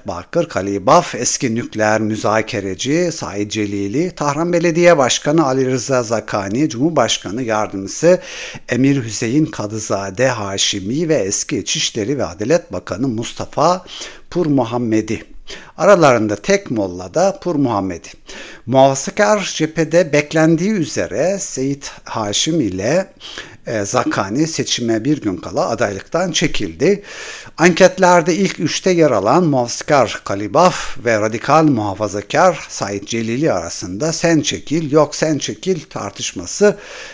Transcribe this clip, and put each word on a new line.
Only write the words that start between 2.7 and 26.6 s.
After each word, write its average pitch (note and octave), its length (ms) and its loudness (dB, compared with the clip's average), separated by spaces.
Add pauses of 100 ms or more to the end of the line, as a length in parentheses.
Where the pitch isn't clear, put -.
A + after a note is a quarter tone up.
Said G#2 380 -6
Celili, G#2 640 -2
Tahran D3+ 360 -2
Belediye E3+ 460 4
Başkanı D3 480 2
Ali C3 200 2
Rıza B2+ 360 0
Zakani, A2 680 -2
Cumhurbaşkanı A#2+ 720 -2
Yardımcısı G#2+ 800 0 (480)
Emir C3+ 360 2
Hüseyin A#2 420 0
Kadızade G#2 840 -4
Haşimi G#2+ 800 -2
ve D#3 60 2
eski G#2+ 440 -2
İçişleri A#2+ 600 -4
ve A2 60 -2
Adalet G2+ 480 -2
Bakanı F#2+ 360 -4
Mustafa C3 760 -2 (460)
Pur F3 160 -2
Muhammedi. A#2 760 0 (520)
Aralarında C3+ 600 4
tek - 340 0
molla F#2+ 440 -4
da F#3 260 2
Pur F3 140 -2
Muhammedi. G2+ 540 -2 (580)
Muhafazakar C#3 880 2
cephede D#3 580 0
beklendiği D#3+ 580 2
üzere D3 720 -2
Seyit C#3 500 -6 (140)
Haşim A#2 560 -2
ile, A#2 520 0 (540)
e, A2 180 -4
Zakani A#2+ 640 0
seçime A#2 580 -2
bir C#3 160 0
gün G2+ 160 -2
kala G#2+ 320 -4
adaylıktan A#2 640 -2
çekildi. C#3+ 720 0 (560)